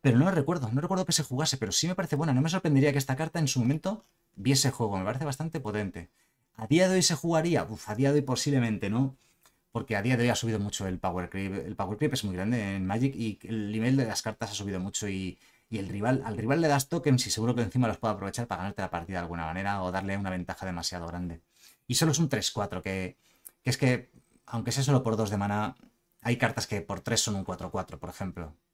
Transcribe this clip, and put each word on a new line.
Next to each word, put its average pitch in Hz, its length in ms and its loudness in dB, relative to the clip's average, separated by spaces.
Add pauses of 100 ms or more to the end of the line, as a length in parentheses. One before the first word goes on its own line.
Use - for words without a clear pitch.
Pero 120 160 6
no 151 80 8
la 196 60 4
recuerdo. 160 380 0
No 135 120 0
recuerdo 180 240 0
que 175 60 -2
se 156 100 2
jugase, 135 340 -2
pero 101 160 -2
sí - 160 0
me 180 60 0
parece 165 200 -2
buena. 151 200 2
No 127 80 4
me 160 80 2
sorprendería 147 420 4
que 143 60 2
esta 135 180 -2
carta 160 220 -4
en 151 100 2
su 127 100 0
momento 156 460 0 (320)
viese 131 340 2
juego. 104 280 -2
Me 92 80 -2
parece 127 180 -2
bastante 156 360 -4
potente. 196 500 -4 (460)
¿A 110 100 -8
día 185 240 6
de 185 60 4
hoy 185 60 6
se 170 120 4
jugaría? 160 500 2
Uf, 107 240 -10
a 107 60 -4
día 139 180 4
de 147 40 6
hoy 147 60 4
posiblemente 120 680 0
no. 131 260 2 (560)
Porque 110 240 -2
a 101 60 0
día 123 160 2
de 117 60 4
hoy 123 40 4
ha 113 60 4
subido 110 260 0
mucho 101 260 -4
el 92 120 -2
power 90 320 -4
creep. 95 240 -4
El 95 200 -6
power 101 220 -4
creep - 160 0
es 117 120 -4
muy 95 120 -2
grande 101 400 0
en 95 80 -2
Magic 117 320 0
y 110 280 -4
el 104 280 -4
nivel 117 240 2
de 135 80 4
las 107 160 -4
cartas 110 300 -6
ha - 40 -12
subido 98 240 -4
mucho 98 300 -4
y, 95 300 -4 (320)
y 113 80 -4
el 98 100 -6
rival, 110 380 0
al 226 100 -6
rival 139 240 0
le 160 80 4
das 139 220 2
tokens 147 360 2
y 101 40 -6
seguro 117 240 0
que 120 80 0
encima 117 260 2
los 104 80 -2
puede 110 160 0
aprovechar 98 340 -4
para 90 140 -6
ganarte 98 220 -6
la 92 80 -4
partida 87 260 -6
de 87 60 -4
alguna 85 240 -6
manera 95 360 -4
o 90 80 -2
darle 98 280 -2
una 98 100 -4
ventaja 92 380 -6
demasiado 87 400 -6
grande. 85 340 -6 (460)
Y 123 80 -2
solo 160 180 4
es 135 60 0
un 165 100 2
tres 107 220 -2
cuatro, 98 320 -4
que, 95 340 -4 (460)
que 127 80 -2
es 123 80 0
que, 127 340 2 (340)
aunque 117 260 -4
sea 135 120 0
solo 135 180 4
por 110 140 0
dos 104 140 0
de 104 80 0
mana, 104 360 0 (460)
hay 120 160 2
cartas - 300 -2
que 101 160 -4
por 95 180 -6
tres 113 200 0
son 107 140 -2
un 95 100 -2
cuatro 90 260 -8
cuatro, 92 280 -6
por - 120 -10
ejemplo. 85 440 -10 (200)